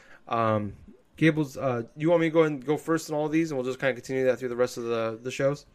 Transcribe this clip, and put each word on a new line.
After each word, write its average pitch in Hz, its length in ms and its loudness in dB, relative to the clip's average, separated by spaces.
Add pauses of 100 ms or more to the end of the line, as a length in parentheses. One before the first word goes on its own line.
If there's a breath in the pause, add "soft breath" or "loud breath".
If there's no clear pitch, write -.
(280 soft breath)
Um, 107 460 0 (440)
Gables, 156 400 2
uh, 120 260 -2 (140)
you 151 120 0
want 170 120 6
me 165 60 2
to 156 60 -2
go 165 100 8
and 151 220 -2
go 147 120 0
first 160 320 -2
in 151 60 -4
all 151 100 0
of 151 60 -4
these, 160 200 0
and 139 60 -4
we'll 127 80 -2
just 127 140 -4
kinda 131 140 0
continue 131 320 -2
that 120 140 4
through 127 100 -4
the 120 60 -6
rest 123 220 0
of 120 60 -6
the, 113 380 -2
the 127 100 -8
shows? 143 440 -2